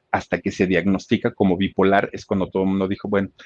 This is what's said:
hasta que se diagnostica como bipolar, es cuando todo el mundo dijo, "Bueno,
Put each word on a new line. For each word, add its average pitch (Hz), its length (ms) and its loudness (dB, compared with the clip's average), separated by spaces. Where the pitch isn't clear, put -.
hasta 92 300 -2
que 98 100 -4
se 95 160 0
diagnostica 95 640 0
como 95 260 2
bipolar, 95 560 2
es - 140 -14
cuando 95 240 -2
todo 95 140 -2
el 95 60 0
mundo 95 180 0
dijo, 98 200 -8
"Bueno, 98 220 0